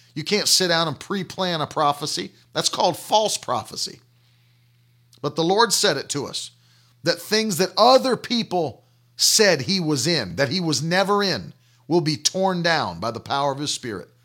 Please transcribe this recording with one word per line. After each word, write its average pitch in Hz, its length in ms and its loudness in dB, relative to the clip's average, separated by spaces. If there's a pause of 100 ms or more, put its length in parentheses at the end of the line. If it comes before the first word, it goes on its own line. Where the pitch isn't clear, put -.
(140)
You 156 80 -6
can't 185 260 0
sit 185 200 2
down 165 180 2
and 139 140 -6
pre-plan 180 640 -4
a 139 40 -2
prophecy. 151 640 -2 (200)
That's 160 160 -2
called 180 300 0
false 214 400 0
prophecy. - 600 -6 (1200)
But 143 120 -4
the 165 100 0
Lord 196 280 4
said 175 240 2
it - 140 -8
to 131 160 -4
us, - 240 -10 (540)
that 160 180 0
things 214 340 0
that 185 220 0
other 247 400 6
people 180 640 -4 (320)
said 180 460 4
he 190 180 -2
was 151 260 0
in, 117 300 -2
that 131 140 2
he 190 100 -2
was 151 220 0
never 190 400 2
in, 143 320 -4 (340)
will 170 140 4
be 151 160 0
torn 185 440 -2
down 127 380 0
by 113 100 -2
the 113 80 -10
power 139 320 -2
of 135 80 -6
his 147 140 -4
Spirit. 104 380 -8 (140)